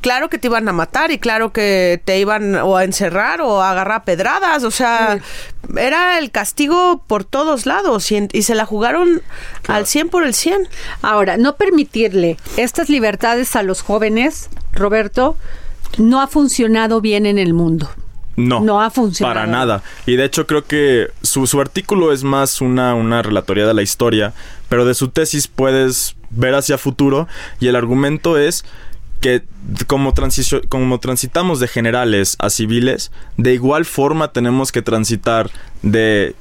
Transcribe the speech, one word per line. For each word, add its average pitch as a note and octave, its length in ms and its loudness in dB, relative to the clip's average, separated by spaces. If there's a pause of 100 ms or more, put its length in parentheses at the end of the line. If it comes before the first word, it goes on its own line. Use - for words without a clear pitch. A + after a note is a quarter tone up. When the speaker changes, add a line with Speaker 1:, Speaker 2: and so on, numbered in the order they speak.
Speaker 1:
claro B3+ 300 -2
que D4 80 -4
te - 100 -4
iban A3+ 220 0
a - 20 -2
matar B3 380 -2
y D4 80 -2
claro A3+ 340 -2
que F#3+ 500 2
te F#3+ 160 0
iban G#3 360 0
o F#3 240 2
a F#3+ 60 2
encerrar G3+ 580 -2
o G#3+ 180 2
a F#3+ 120 2
agarrar F#3+ 260 -2
a G3 60 -8
pedradas, C#4 600 0
o A3 60 0
sea, A3+ 480 0
Speaker 2:
Sí. - 580 -10
Speaker 1:
era E4+ 420 2
el C#4+ 120 -4
castigo D#4 760 0
por G3+ 180 -2
todos C#4+ 420 -2
lados C#4 440 0
y G#3+ 60 2
en-, G3+ 160 -2
y A3 80 0
se A#3 140 0
la A3 100 0
jugaron C#4+ 560 2 (400)
Speaker 3:
Claro. G#3 200 -2
Speaker 1:
al G3+ 60 -2
cien D#4+ 220 0
por F4 160 2
el B3+ 80 0
cien. F#4 340 0 (360)
Speaker 2:
Ahora, G3 340 2
no C4+ 200 2
permitirle G#3+ 840 2 (180)
estas B3+ 320 -2
libertades A#3 680 0
a A3+ 80 0
los F#3+ 200 -2
jóvenes, A3 680 0 (240)
Roberto, G#3+ 640 2 (600)
no B3 240 6
ha C4+ 40 0
funcionado A3+ 760 2
bien G#3 240 2
en G3+ 120 2
el F3 140 2
mundo. E3 380 0 (460)
Speaker 3:
No, B2 240 2
Speaker 2:
No G#3 200 2
ha A3 80 2
funcionado. F#3 460 0
Speaker 3:
para A2 120 -2
nada. A2+ 360 0 (240)
Y B2 100 4
de C3 80 4
hecho C#3+ 220 -2
creo D3+ 180 0
que C#3 440 2 (140)
su, - 260 0
su C#3+ 120 2
artículo E3+ 520 0
es C3 100 -2
más C#3 400 0
una, B2+ 320 2
una A#2 260 0
relatoría G#2 460 0
de A2 80 4
la G#2 80 2
historia, G#2+ 500 0 (360)
pero B2 160 2
de B2 100 2
su C3 140 -2
tesis D#3 400 -2
puedes C3 640 0 (160)
ver B2+ 240 0
hacia C#3 240 0
futuro C#3 480 0 (320)
y B2 100 0
el B2 60 4
argumento C#3 640 0
es D3+ 260 0 (560)
que B2 220 2 (460)
como C3+ 260 2
transicio-, C3+ 540 2
como B2+ 320 0
transitamos C#3 580 -2
de B2 80 0
generales A2+ 720 0
a G2+ 120 -2
civiles, A#2 600 0 (280)
de B2+ 160 4
igual C#3 300 2
forma D3+ 460 0
tenemos B2+ 400 0
que A#2+ 120 -2
transitar A2+ 680 0 (320)
de G#2 580 2